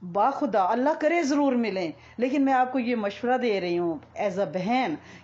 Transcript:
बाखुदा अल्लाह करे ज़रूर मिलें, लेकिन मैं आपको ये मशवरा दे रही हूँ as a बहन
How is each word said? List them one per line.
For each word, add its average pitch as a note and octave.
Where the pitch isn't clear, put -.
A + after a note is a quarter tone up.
बाखुदा G#3
अल्लाह B3
करे E4
ज़रूर C#4
मिलें, F#3+
लेकिन C4+
मैं C4+
आपको B3+
ये A#3+
मशवरा A3+
दे A3+
रही F3
हूँ E3+
as F#3+
a G3
बहन F#3+